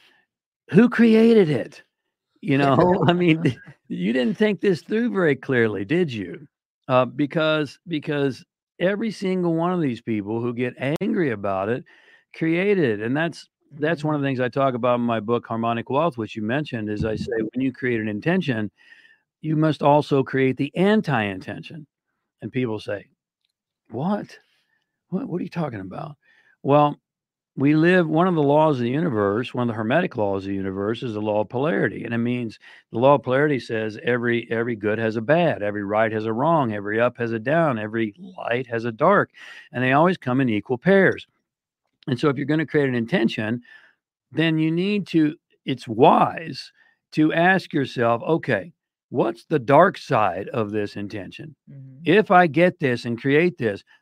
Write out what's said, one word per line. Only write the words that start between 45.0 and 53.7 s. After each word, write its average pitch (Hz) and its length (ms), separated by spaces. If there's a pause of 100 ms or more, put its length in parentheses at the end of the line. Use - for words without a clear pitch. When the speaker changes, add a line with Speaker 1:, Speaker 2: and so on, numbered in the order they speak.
Speaker 1:
to, 156 280 (300)
it's - 220
wise 139 840 (420)
to 156 200
ask 175 400
yourself, 117 480
"Okay, 143 500 (380)
what's 254 360
the 160 140
dark 147 380
side 104 520
of 110 220
this 104 240
intention? 101 600 (140)
Speaker 2:
Mm-hmm. 135 360
Speaker 1:
If 180 240
I 180 180
get 170 320
this 123 260
and 117 140
create 151 380
this, 104 260 (180)